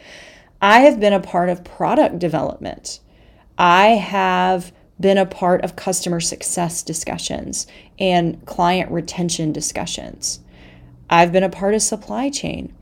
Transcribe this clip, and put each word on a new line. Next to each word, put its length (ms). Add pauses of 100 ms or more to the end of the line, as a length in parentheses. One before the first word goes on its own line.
(600)
I 200
have 200
been 140
a 60
part 280
of 160
product 540
development. 800 (560)
I 300
have 840 (280)
been 160
a 80
part 400
of 120
customer 440
success 640
discussions 840 (320)
and 460
client 460
retention 600
discussions. 920 (680)
I've 240
been 100
a 60
part 260
of 60
supply 480
chain. 540